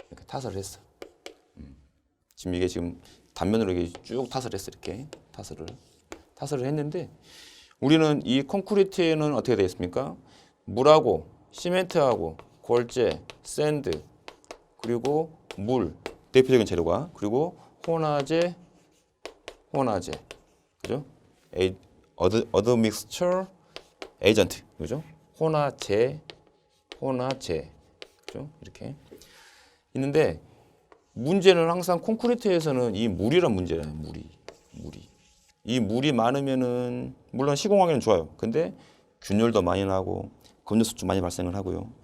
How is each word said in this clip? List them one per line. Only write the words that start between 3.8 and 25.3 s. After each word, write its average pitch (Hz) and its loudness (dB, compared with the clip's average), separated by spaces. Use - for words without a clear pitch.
쭉 123 -6
타설을 117 -6
했어. - -10
이렇게. 120 -12
타설을. - -14
타설을 135 -6
했는데 151 -4
우리는 151 4
이 131 0
콘크리트에는 180 0
어떻게 117 2
되어 98 4
있습니까? 120 -4
물하고 123 6
시멘트하고 143 0
골재, 117 0
샌드, 143 -4
그리고 139 -2
물, 101 -2
대표적인 131 8
재료가, 90 0
그리고 131 -4
혼화제, 160 -2
혼화제, 113 -2
그죠? 143 -6
에이-, 92 0
어드-, 98 2
어드 104 4
믹스처 180 0
에이전트, 104 4
그죠? 113 -6